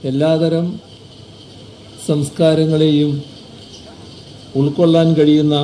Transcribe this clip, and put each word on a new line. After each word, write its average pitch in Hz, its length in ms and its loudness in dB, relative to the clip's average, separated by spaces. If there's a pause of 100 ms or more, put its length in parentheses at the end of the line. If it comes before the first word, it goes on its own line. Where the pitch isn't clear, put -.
(100)
എല്ലാതരം 160 560 0 (1400)
സംസ്കാരങ്ങളെയും 156 1000 0 (1500)
ഉൾക്കൊള്ളാൻ 165 480 2 (100)
കഴിയുന്ന 151 460 2